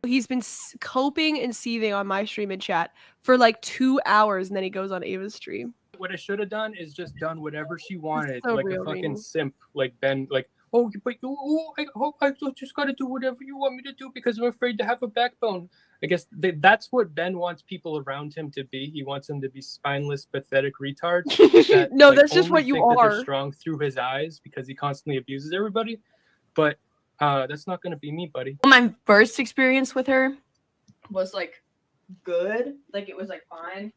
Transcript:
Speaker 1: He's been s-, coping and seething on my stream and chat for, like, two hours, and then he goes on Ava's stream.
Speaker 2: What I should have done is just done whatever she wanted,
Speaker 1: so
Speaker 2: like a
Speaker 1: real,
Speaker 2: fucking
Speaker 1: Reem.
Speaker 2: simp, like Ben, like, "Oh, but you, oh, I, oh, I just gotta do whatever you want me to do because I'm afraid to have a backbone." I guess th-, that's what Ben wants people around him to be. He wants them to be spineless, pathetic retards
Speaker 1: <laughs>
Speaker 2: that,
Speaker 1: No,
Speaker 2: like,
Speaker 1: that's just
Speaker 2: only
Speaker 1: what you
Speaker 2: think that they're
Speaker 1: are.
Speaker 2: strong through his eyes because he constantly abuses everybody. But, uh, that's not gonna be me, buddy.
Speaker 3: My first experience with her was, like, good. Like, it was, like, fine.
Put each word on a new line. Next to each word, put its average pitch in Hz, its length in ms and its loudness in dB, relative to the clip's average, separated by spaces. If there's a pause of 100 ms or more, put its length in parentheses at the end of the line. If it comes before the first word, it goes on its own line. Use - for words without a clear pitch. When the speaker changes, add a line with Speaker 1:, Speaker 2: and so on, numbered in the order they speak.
Speaker 1:
He's 247 220 0
been 254 120 -2
s-, - 420 -4
coping 294 600 0
and 247 140 -4
seething 220 380 -2
on 202 140 -4
my 196 180 -2
stream 208 260 -6
and 190 120 -8
chat 170 300 -2 (300)
for, 254 140 4
like, 233 260 4
two 262 440 0
hours, 202 420 2
and 202 80 -6
then 190 80 -4
he 190 60 -6
goes 196 220 -8
on 185 100 -6
Ava's 190 320 -8
stream. 240 400 -12 (240)
Speaker 2:
What 185 140 -10
I 180 40 -10
should 202 240 -8
have 208 100 -4
done 214 240 -6
is 165 200 -14
just 147 220 -12
done 160 240 -6
whatever 151 380 -8
she 190 180 -12
wanted, 151 480 -6
Speaker 1:
so 240 100 0
Speaker 2:
like 214 100 0
a 190 40 -4
Speaker 1:
real, 185 160 -6
Speaker 2:
fucking - 180 -8
Speaker 1:
Reem. 147 140 -4
Speaker 2:
simp, 151 380 -6 (200)
like 131 260 -4
Ben, 135 280 -2
like, 135 220 -4 (220)
"Oh, 233 180 2 (140)
but 247 180 -4
you, 269 180 -8
oh, 311 380 -2
I, 302 160 -6
oh, 285 260 -4
I 277 120 2 (240)
just - 180 -16
gotta 277 180 -4
do 269 140 -8
whatever 254 360 -6
you 277 140 -16
want 269 200 -2
me 254 80 -18
to 277 80 -14
do 262 200 -18
because 240 260 -4
I'm 233 80 -2
afraid 240 320 -2
to 240 60 -2
have 240 200 -2
a - 20 -6
backbone." 214 600 -4 (340)
I - 40 -8
guess 170 200 -2 (160)
th-, 180 160 0
that's 196 320 6
what 196 240 0
Ben 175 240 -4
wants 175 240 -6
people 165 360 -8
around 143 360 -10
him 156 160 -10
to 139 140 -10
be. 135 260 -10
He 147 140 -10
wants 139 240 -10
them 147 120 -8
to 135 80 -8
be 135 140 -14
spineless, 143 640 -6
pathetic 135 560 -2
retards 170 420 -2 (120)
Speaker 1:
<laughs> - 320 10
Speaker 2:
that, 370 240 6
Speaker 1:
No, 277 160 12
Speaker 2:
like, 269 100 10
Speaker 1:
that's 294 160 8
just 349 160 4
Speaker 2:
only 320 120 6
Speaker 1:
what 254 40 -4
you 269 80 0
Speaker 2:
think 233 160 4
that 240 60 6
they're 214 220 6
Speaker 1:
are. - 20 -4
Speaker 2:
strong 139 320 -4
through 156 260 -8
his 139 180 -2
eyes 139 460 -4
because 135 240 -12
he 135 80 -14
constantly 143 440 -6
abuses 139 360 -10
everybody. 220 460 -4 (540)
But, 151 220 2 (440)
uh, 139 260 2
that's 147 220 -10
not 180 140 -6
gonna 170 140 -8
be 147 140 -12
me, 165 240 -8
buddy. 131 320 -8
Speaker 3:
My 247 260 6 (140)
first 214 320 6
experience 262 560 0
with 262 140 -2
her 262 280 0 (760)
was, 185 220 -4
like, 180 300 -10 (640)
good. 214 500 -4 (180)
Like, 202 160 -8
it - 80 -16
was, 190 120 -10
like, 170 200 -14
fine. 185 480 -14